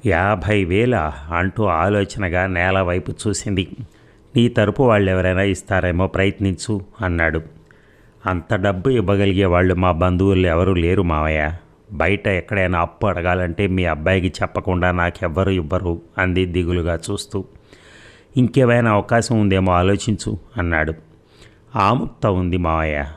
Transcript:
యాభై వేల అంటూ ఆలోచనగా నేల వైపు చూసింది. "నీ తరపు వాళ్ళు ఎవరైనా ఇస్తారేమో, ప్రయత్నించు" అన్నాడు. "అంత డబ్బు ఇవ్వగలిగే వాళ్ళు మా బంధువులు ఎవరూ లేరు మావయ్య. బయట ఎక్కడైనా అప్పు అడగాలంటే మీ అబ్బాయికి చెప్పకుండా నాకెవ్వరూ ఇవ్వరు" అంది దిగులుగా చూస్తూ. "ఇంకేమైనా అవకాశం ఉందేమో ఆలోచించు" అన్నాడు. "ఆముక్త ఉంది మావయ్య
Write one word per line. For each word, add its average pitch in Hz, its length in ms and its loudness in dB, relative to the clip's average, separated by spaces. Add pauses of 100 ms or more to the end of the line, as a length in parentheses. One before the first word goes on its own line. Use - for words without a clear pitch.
యాభై 98 580 2
వేల 92 480 0 (220)
అంటూ 92 300 -2
ఆలోచనగా 92 840 0
నేల 95 340 0
వైపు 87 300 -2
చూసింది. 95 560 -4 (680)
"నీ 120 120 4
తరపు 110 360 2
వాళ్ళు 104 280 4
ఎవరైనా 92 300 2
ఇస్తారేమో, 92 680 0
ప్రయత్నించు" 98 760 -2 (200)
అన్నాడు. 82 400 0 (840)
"అంత 92 300 -2
డబ్బు 98 340 0
ఇవ్వగలిగే 98 560 2
వాళ్ళు 90 300 4
మా 90 160 2
బంధువులు 90 560 2
ఎవరూ 87 260 2
లేరు 90 280 2
మావయ్య. 78 500 0 (400)
బయట 92 360 -2
ఎక్కడైనా 92 520 0
అప్పు 87 280 -4
అడగాలంటే 90 600 -2
మీ 92 180 0
అబ్బాయికి 87 560 0
చెప్పకుండా 90 500 -2
నాకెవ్వరూ 87 600 -2
ఇవ్వరు" 87 500 -2 (160)
అంది 92 280 0
దిగులుగా 85 540 -2 (120)
చూస్తూ. 98 340 -8 (920)
"ఇంకేమైనా 120 540 2
అవకాశం 110 480 0
ఉందేమో 95 340 2
ఆలోచించు" 98 640 0 (200)
అన్నాడు. 80 360 0 (840)
"ఆముక్త 110 520 0
ఉంది 92 300 0
మావయ్య 80 480 -2 (120)